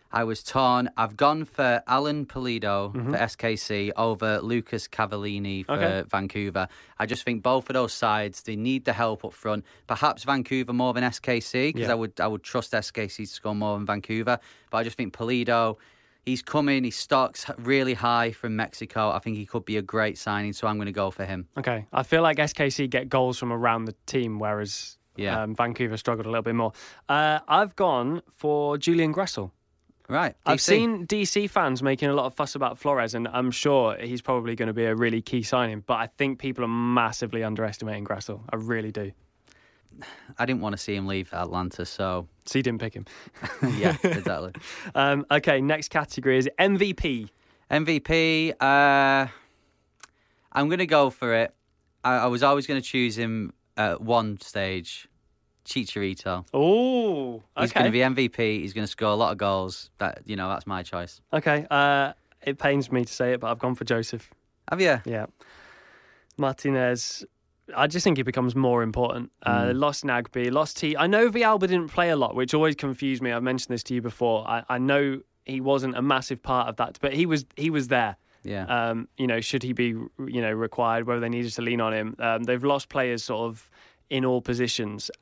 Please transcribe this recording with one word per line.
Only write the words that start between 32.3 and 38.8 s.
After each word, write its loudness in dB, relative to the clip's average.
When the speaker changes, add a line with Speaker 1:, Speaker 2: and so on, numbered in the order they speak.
Speaker 2:
fuss -4
about -2
Flores, 0
and -4
I'm 0
sure 4
he's -6
probably -2
gonna -2
be 0
a 2
really 2
key -2
signing, 0
but 0
I -2
think -2
people -4
are -2
massively 0
underestimating -4
Gressel. -8
I -4
really -4